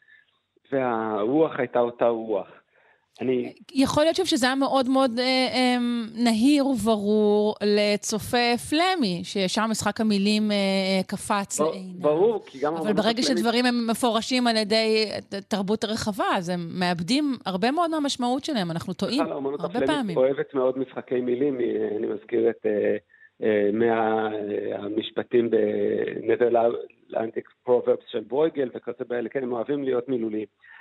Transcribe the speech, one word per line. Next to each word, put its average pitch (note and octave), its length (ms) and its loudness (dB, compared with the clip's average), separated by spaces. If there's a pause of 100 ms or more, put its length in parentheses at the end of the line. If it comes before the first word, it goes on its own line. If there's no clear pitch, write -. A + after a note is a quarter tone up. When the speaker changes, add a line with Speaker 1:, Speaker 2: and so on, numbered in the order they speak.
(720)
Speaker 1:
והרוח A#2+ 840 0
הייתה B2 220 0
אותה A#2+ 280 2
רוח. A2+ 400 -2 (720)
אני B2+ 320 -2 (220)
Speaker 2:
יכול C4+ 280 2
להיות D#4+ 140 2
שזה D#4+ 300 0
היה C4 80 2
מאוד C4+ 340 0
מאוד, C4 300 2
אה, B3+ 60 0
אה, B3+ 520 2 (480)
נהיר B3+ 420 4
וברור G#3 960 2
לצופה G#3 920 2 (140)
פלמי, D4+ 540 2
שישר G3 420 -2
משחק G#3+ 340 -2
המילים, G#3+ 500 2
אה, G#3 60 2
אה, F#3+ 500 2
קפץ G3+ 540 -4
Speaker 1:
ב-, D3+ 40 2
Speaker 2:
לעיניו. F#3 360 -6
Speaker 1:
ברור, F3 460 2
כי - 120 -18
גם C#3+ 140 0
Speaker 2:
אבל E3 140 -4
Speaker 1:
האמנות G#3 100 0
Speaker 2:
ברגע A3 240 0
Speaker 1:
הפלמית C4 180 0
Speaker 2:
שדברים A#3 280 2
הם A#3+ 240 0
מפורשים A#3 560 0
על A3+ 100 2
ידי A3 540 2 (180)
ת-, - 60 -10
תרבות G3+ 500 -2
רחבה, A3 400 -2 (120)
אז F3 120 -2
הם F3+ 120 -2 (180)
מאבדים F3+ 460 0 (220)
הרבה F#3+ 240 0
מאוד E4 200 0
מהמשמעות C#4 540 -2
שלהם, G#3 260 -2
אנחנו E3 220 -6
טועים F#3+ 300 0
Speaker 1:
בכלל, D#3 100 -4
האמנות C#3+ 280 -4
Speaker 2:
הרבה F3 180 -4
Speaker 1:
הפלמית - 120 2
Speaker 2:
פעמים. A3+ 260 -2
Speaker 1:
אוהבת C#3 380 0
מאוד C3 240 0
משחקי B2+ 420 -4
מילים, B2+ 400 0
אה, A2 360 0
אני A2 100 -4
מזכיר A2+ 440 0
את, - 160 -4
אה, G#2 300 0 (460)
אה, G#2 300 2
מה-, A2 600 2
אה, G#2 460 -4
המשפטים G#2+ 720 -2
ב-, A2 60 4 (640)
Netherlandic - 1500 -2
Proverbs B2 420 2
של A2+ 180 -6
ברויגל D3 460 0
וכיוצא A#2 340 -10
באלה, A#2+ 200 -4
כן, C3+ 140 -6
הם B2 100 -4
אוהבים C3 320 -4
להיות B2+ 240 -2
מילוליים. A2 380 -4 (340)